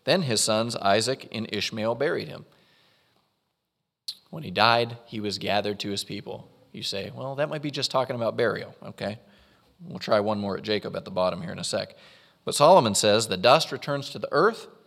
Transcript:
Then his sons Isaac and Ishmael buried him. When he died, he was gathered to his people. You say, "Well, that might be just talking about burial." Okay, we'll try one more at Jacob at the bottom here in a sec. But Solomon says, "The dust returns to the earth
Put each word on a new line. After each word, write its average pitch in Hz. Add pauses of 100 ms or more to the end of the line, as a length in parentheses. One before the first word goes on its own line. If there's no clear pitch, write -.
Then 170
his 117
sons 113
Isaac 113
and 113
Ishmael 110
buried 131
him. - (1900)
When -
he 98
died, 117
he 113
was 101
gathered 98
to 104
his 98
people. - (240)
You -
say, 98
"Well, 131
that 147
might 147
be 147
just 135
talking 131
about 113
burial." 104
Okay, 101 (600)
we'll 165
try 110
one 104
more 98
at -
Jacob 101
at -
the 95
bottom 90
here 87
in 95
a 85
sec. 101 (480)
But 139
Solomon 143
says, 107
"The 98
dust 127
returns 143
to -
the -
earth 196 (200)